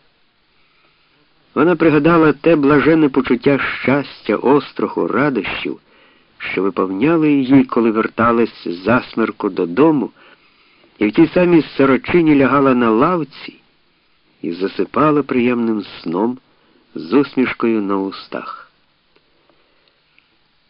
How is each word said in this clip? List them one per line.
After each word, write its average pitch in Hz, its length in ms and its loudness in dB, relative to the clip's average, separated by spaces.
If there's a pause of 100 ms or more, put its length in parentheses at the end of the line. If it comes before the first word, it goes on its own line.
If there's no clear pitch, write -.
(1600)
Вона 170 200 2
пригадала 156 580 2
те 165 220 2
блаженне 147 540 2
почуття 131 500 0 (220)
щастя, 127 540 -2
остраху, 110 720 -2
радощів, 104 720 -4 (580)
що - 260 -6
виповняли 101 680 0
її, 135 320 4
коли 120 280 0
верталась 113 760 -2
з 87 160 -10
засмерку 107 680 -2
додому, 95 600 0 (880)
і 104 80 0
в 104 40 -2
тій 160 160 4
самій 175 340 2 (160)
сорочині 139 580 2
лягала 135 380 2
на 120 160 2
лавці 151 640 -2 (880)
і 82 120 -8
засипала 117 680 -2
приємним 120 600 -2
сном 101 540 -6 (580)
з 78 180 -8
усмішкою 120 680 0
на 98 160 -4
устах. - 760 -10 (2000)